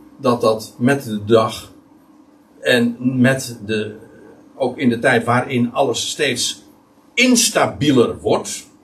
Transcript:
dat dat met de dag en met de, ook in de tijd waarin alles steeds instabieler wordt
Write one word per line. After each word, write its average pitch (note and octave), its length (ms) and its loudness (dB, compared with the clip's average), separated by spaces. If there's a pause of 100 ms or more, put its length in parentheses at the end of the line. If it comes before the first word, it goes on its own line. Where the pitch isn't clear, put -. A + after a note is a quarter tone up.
(160)
dat B2 240 0
dat A2 380 -2
met C#3 240 2
de G#2+ 220 -6
dag A2 480 0 (880)
en A#2+ 360 2 (240)
met B2 460 0
de, G#2+ 300 -6 (600)
ook B2 220 -4
in C#3 100 2
de A#2 100 0
tijd A#2+ 260 2
waarin A#2+ 480 0
alles C3+ 380 -2
steeds B2+ 520 -4 (520)
instabieler D3 1040 2
wordt - 480 -4 (180)